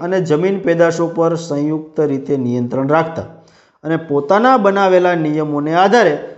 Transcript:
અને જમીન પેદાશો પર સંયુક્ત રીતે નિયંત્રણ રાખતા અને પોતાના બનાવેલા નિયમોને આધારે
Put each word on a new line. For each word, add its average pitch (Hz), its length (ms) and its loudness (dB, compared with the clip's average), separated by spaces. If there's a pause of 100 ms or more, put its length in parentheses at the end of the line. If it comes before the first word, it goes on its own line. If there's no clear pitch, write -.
અને 185 200 -2
જમીન 180 380 0
પેદાશો 170 480 0
પર 165 280 -2
સંયુક્ત 151 680 -4
રીતે 139 360 -2
નિયંત્રણ 123 520 -2
રાખતા 160 340 0 (640)
અને 156 120 -2
પોતાના 190 600 2
બનાવેલા 190 580 2
નિયમોને 151 600 -2
આધારે 190 440 4 (200)